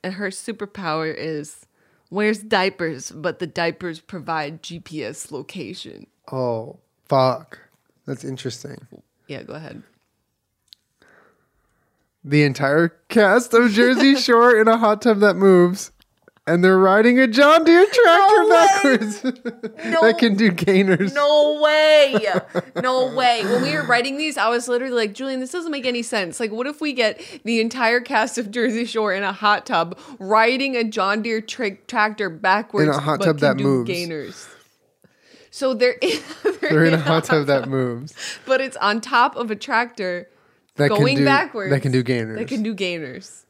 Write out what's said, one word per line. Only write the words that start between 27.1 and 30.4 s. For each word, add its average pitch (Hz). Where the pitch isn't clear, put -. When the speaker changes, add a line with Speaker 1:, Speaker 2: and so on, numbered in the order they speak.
Speaker 1:
the 226
entire 233
cast 240
of 208
Jersey 233
Shore 214
in 196
a 196
hot 208
tub 170
riding 233